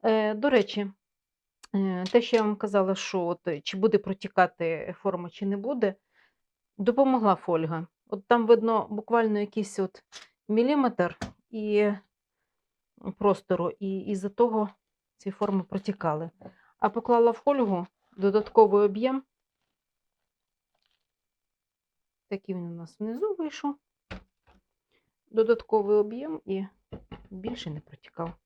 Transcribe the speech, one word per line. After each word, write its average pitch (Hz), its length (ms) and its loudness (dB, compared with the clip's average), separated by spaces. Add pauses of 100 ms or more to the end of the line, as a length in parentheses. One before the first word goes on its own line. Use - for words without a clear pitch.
Е, 220 320 2
до 233 160 0
речі, 202 400 0 (840)
е, 190 380 -2
те, 240 100 6
що 240 140 -2
я 220 60 2
вам 214 140 -2
казала, 196 380 0
що 190 260 -6
от, 175 280 -4
е, 156 120 -6
чи - 160 -10
буде 202 220 4
протікати 180 1000 -2
форма, 175 320 -6
чи - 160 -8
не 196 100 -2
буде, 214 380 -2 (840)
допомогла 233 560 4
фольга. 165 520 -2 (200)
От 196 200 -10
там 240 200 4
видно 226 440 4
буквально 214 500 0
якийсь 202 380 -6
от - 260 -6 (440)
міліметр 240 720 0 (320)
і 208 420 2 (1300)
простору, 180 600 0
і 196 180 -6
із-за 196 300 -6
того 220 400 0 (480)
ці - 140 -8
форми 196 320 -2
протікали. 165 680 -6 (480)
А 214 100 0
поклала 233 420 4
в 233 40 -4
фольгу 214 520 0 (320)
додатковий 202 680 4
об'єм. 247 380 0 (3000)
Такий 196 260 -8
він 175 120 -8
у 170 80 -10
нас 170 260 -16
внизу 269 340 -4
вийшов. 294 420 -6 (1500)
Додатковий 220 680 2
об'єм 247 480 -2
і 190 220 -4 (640)
більше 190 400 -10
не 151 100 -10
протікав. - 520 -14 (140)